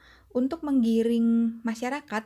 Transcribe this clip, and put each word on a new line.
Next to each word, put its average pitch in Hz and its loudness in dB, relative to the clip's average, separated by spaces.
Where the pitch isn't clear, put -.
untuk 269 -2
menggiring 233 2
masyarakat 233 -6